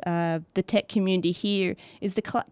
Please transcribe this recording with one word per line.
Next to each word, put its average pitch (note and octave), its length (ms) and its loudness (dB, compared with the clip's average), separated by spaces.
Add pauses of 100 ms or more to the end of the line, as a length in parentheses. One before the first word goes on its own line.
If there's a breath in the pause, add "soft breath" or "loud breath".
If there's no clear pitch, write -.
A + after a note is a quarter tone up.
uh, E3+ 320 0 (160)
the F#3+ 80 2
tech - 260 0
community F#3 440 2
here F#3+ 420 0 (260 loud breath)
is G3 140 -2
the G#3+ 80 0
col-, - 300 -2